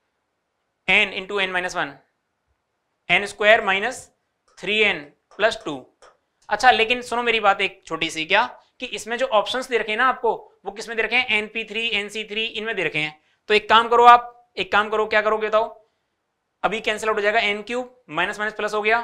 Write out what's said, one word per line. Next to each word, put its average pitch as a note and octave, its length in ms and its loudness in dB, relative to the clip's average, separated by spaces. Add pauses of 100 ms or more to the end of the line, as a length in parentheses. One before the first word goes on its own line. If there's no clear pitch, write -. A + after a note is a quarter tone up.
(880)
n G3 260 4
into G3+ 260 -6
n F#3+ 120 -2
minus F3+ 240 -4
one, D#3 140 -4 (1200)
एन F#3+ 180 2
स्क्वायर G#3+ 360 4
माइनस G#3 340 -2 (600)
थ्री G#3 240 -4
एन G3 180 0 (400)
प्लस - 260 0
टू। D3+ 100 -6 (720)
अच्छा, A#3+ 220 4
लेकिन A3+ 300 2
सुनो A#3+ 220 -4
मेरी A3+ 160 0
बात G3+ 220 2
एक F#3 240 -6
छोटी D#3+ 240 -6
सी, D#3 160 -8
क्या G3+ 200 2 (340)
कि B3+ 80 -10
इसमें A3 300 -8
जो B3+ 100 -2
ऑप्शंस A#3 420 -2
दे A#3+ 80 0
रखे G#3 140 -4
हैं G#3+ 60 -4
ना B3+ 100 2
आपको, B3 260 0 (320)
वो G3 60 -10
किस G3+ 160 -14
में A3+ 100 -10
दे A3+ 60 0
रखे A3 120 -2
हैं, B3 140 0
एनपी G#3+ 360 -4
थ्री, A3+ 260 -6
एनसी G#3 320 -6
थ्री, G#3 220 -6
इनमें A3 300 -8
दे F3+ 80 -2
रखे D3+ 160 -4
हैं। D3+ 200 -6 (300)
तो G#3+ 40 4
एक G#3 160 2
काम A3+ 180 6
करो A#3+ 180 6
आप, A#3+ 280 8 (240)
एक F#3 140 -6
काम G#3+ 180 2
करो, G#3+ 180 0
क्या G#3+ 140 2
करोगे G#3+ 260 0
बताओ, A3 200 2 (960)
अभी F#3+ 180 -2
कैंसिल A3 280 -2
आउट G#3+ 80 0
हो G#3 40 -2
जाएगा, G#3+ 200 2
एन G#3 220 -2
क्यूब B3 480 -10
माइनस F#3+ 280 -4
माइनस G#3+ 140 -4
प्लस G#3 200 -6
हो G#3+ 80 -2
गया, A3+ 220 2